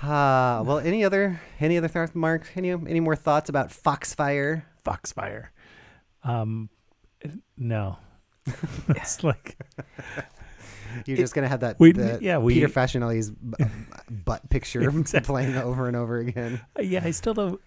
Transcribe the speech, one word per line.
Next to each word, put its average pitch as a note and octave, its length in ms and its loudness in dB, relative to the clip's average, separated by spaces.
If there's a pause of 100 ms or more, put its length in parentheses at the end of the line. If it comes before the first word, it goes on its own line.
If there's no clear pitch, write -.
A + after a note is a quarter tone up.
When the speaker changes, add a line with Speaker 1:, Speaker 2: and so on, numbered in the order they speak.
Speaker 1:
Uh, C3+ 640 4
well, C#3+ 140 2
any G3 260 2
other, G3 340 2 (200)
any E3 180 4
other E3 100 0
thoughts, E3 280 -2
Mark? D#3+ 400 0
Any, F#3 160 -2
any E3 280 0
more D#3+ 160 4
thoughts D3+ 320 2
about C#3 240 0
Foxfire? C#3+ 960 -2 (180)
Speaker 2:
Foxfire. - 680 -8 (720)
Um, A2+ 460 -2 (880)
no. G#2+ 400 -2 (480)
<laughs> - 440 -6
It's - 340 0
like - 320 -2 (1500)
Speaker 1:
You're C3+ 100 -2
Speaker 2:
it A#2+ 40 0
Speaker 1:
just B2 140 2
gonna C#3 140 0
have B2+ 140 0
that, A#2+ 180 -2
Speaker 2:
we, E3 140 10
Speaker 1:
the F#3+ 280 0
Speaker 2:
yeah, F3+ 180 0
we A#2+ 160 4
Speaker 1:
Peter D3+ 120 6
Facinelli's A#2 640 0
b-, A#2 320 -4 (460)
Speaker 2:
<laughs> - 0 - (160)
Speaker 1:
butt - 240 -4
picture B2 400 0
Speaker 2:
Exactly. D3+ 360 0
Speaker 1:
playing C3 300 0
over B2+ 320 -2
and A#2+ 80 -2
over A#2+ 220 -2
again. A#2 420 -4 (180)
Speaker 2:
Uh, - 40 -2
yeah, F#3 240 -2
I E3+ 60 -2
still A3 220 -2
don't G3 340 -2